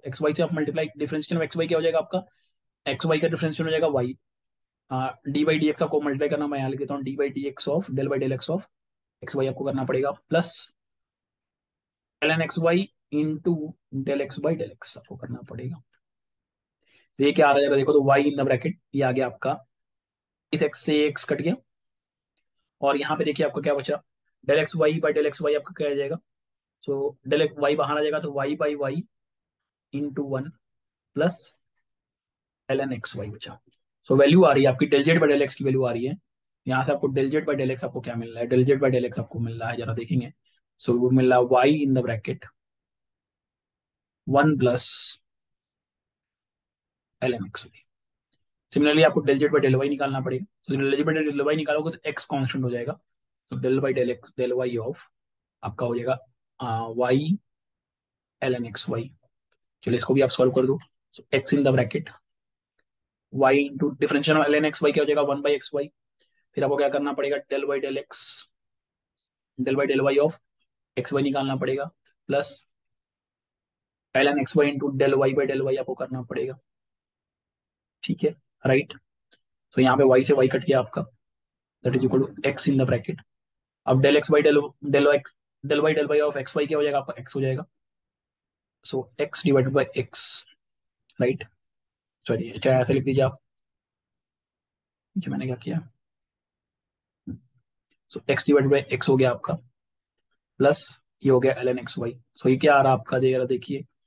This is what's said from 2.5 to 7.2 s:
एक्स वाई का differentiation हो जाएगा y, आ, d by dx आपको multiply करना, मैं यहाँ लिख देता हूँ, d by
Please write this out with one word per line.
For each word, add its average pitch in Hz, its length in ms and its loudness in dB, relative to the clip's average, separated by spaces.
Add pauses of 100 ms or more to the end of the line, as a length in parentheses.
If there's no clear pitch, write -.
एक्स 139 200 -4
वाई 160 120 2
का 165 100 0
differentiation 160 360 -4
हो 160 60 -2
जाएगा 160 180 0
y, 131 260 -2 (760)
आ, 131 200 -4 (180)
d 147 160 -2
by 156 180 2
dx 151 200 0
आपको 147 180 0
multiply 147 280 -2
करना, 147 180 -2
मैं 143 120 -4
यहाँ 131 120 -4
लिख 135 80 -6
देता 143 160 -6
हूँ, 139 80 -8
d 135 160 -8
by 143 180 0